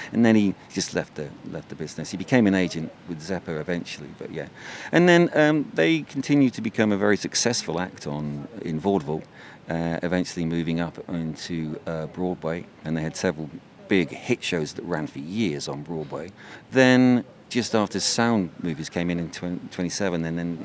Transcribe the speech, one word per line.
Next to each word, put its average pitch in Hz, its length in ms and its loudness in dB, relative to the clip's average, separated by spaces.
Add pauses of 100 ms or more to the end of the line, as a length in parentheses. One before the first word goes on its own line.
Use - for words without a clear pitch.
(140)
And 117 120 4
then 110 120 8
he 101 180 4 (160)
just - 220 -4
left 80 220 -4
the, 73 120 -8 (240)
left 80 160 -12
the - 80 -12
business. 80 340 -10
He - 60 -10
became 104 320 4
an 98 80 6
agent 82 340 -2 (200)
with 82 100 -8
Zeppo 85 400 -6
eventually, 85 580 -8
but - 140 -12
yeah. 71 160 -8 (460)
And 175 160 8
then, 170 240 8
um, 151 400 4
they 160 300 2
continued 135 500 2
to - 80 -8
become 110 320 0
a 98 40 0
very 104 200 4
successful 87 640 -2
act - 260 -8
on, 73 400 -6 (140)
in 80 180 -4
vaudeville, 82 440 0 (460)
uh, 82 340 -2
eventually 87 420 -2
moving 82 340 -2
up 82 180 -6 (120)
into, 80 760 -6
uh, 80 220 -6
Broadway, 87 580 -6 (200)
and 80 100 -2
they 80 60 -2
had 78 160 -6
several 78 320 -4 (400)
big 92 200 2
hit - 320 -4
shows 80 340 -4
that - 100 -10
ran 80 200 -4
for - 140 -10
years 80 480 -4
on 71 160 -8
Broadway. 78 480 -8 (400)
Then, 127 540 8 (240)
just 120 260 -2
after 101 240 2
sound 113 500 2 (140)
movies 80 260 -4
came 87 200 -2
in 87 100 -2
in 85 100 -6
twen-, 90 300 -6 (140)
twenty-seven, 87 500 -2
and 82 160 -4
then 85 260 -4